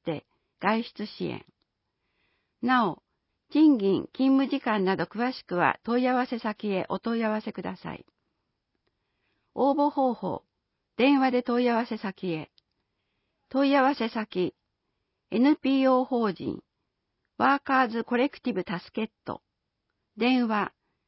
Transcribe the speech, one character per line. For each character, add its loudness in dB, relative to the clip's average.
て -6
外 0
出 -12
支 -10
援。 -10
な 2
お、 -8
賃 6
金、 0
勤 2
務 0
時 -2
間 -2
な 0
ど -4
詳 -4
し -12
く -6
は 2
問 0
い 2
合 0
わ 0
せ -6
先 -6
へ -2
お -4
問 -4
い -2
合 -2
わ -4
せ -10
く -12
だ -8
さ -12
い。 -16
応 2
募 2
方 0
法、 -6
電 4
話 2
で 0
問 0
い 2
合 0
わ 0
せ -6
先 -6
へ。 -8
問 2
い 4
合 4
わ 2
せ -2
先、 -4
エ 0
ヌ 6
ピ 0
ー 4
オ 4
ー -2
法 0
人、 -8
ワ 4
ー -20
カ 2
ー -2
ズ -4
コ -2
レ 2
ク -20
テ -4
ィ -4
ブ -4
タ -8
ス -18
ケ -6
ッ -6
ト。 -10
電 2
話、 -2